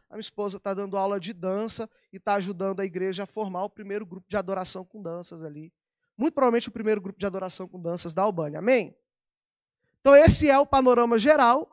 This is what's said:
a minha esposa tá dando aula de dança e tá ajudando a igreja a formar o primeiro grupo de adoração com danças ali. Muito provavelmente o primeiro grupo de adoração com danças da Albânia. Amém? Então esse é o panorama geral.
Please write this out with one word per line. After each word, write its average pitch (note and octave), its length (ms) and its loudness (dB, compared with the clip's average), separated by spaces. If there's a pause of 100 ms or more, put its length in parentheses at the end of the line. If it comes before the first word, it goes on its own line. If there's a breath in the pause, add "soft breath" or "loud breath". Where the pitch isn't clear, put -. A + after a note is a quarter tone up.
a - 60 -20
minha G#3+ 60 -14
esposa G3+ 380 -8
tá G3 140 -6
dando G3 240 -6
aula G3 240 -2
de F#3 140 -12
dança G3+ 560 -6 (200)
e F#3+ 80 -20
tá G3+ 160 -2
ajudando G3 460 -4
a G3 60 -4
igreja F#3+ 380 -6
a - 20 -14
formar G3 380 -8
o G#3 60 -10
primeiro G#3 360 -12
grupo F3+ 220 -18
de G#3 80 -6
adoração F#3 460 -6
com G#3 200 -20
danças E3+ 400 -12
ali. D#3 280 -16 (460)
Muito C#4+ 160 -2
provavelmente A#3+ 380 2
o - 20 -20
primeiro G#3+ 300 -2
grupo - 160 -14
de G3+ 80 -6
adoração F#3 420 -8
com F#3 100 -18
danças E3+ 360 -8
da F#3 80 0
Albânia. E3 380 -4
Amém? A3 360 0 (1040)
Então C#4 160 8
esse D#4 320 8
é C4+ 100 6
o C#4+ 60 4
panorama A#3+ 540 4
geral. C4+ 540 4